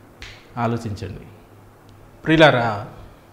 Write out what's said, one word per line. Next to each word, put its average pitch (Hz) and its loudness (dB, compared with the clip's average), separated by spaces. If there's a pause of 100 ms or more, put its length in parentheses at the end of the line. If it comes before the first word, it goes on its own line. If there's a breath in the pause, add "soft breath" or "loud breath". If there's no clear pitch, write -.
(580 loud breath)
ఆలోచించండి. 113 -6 (1040)
ప్రియులారా, 123 4 (460)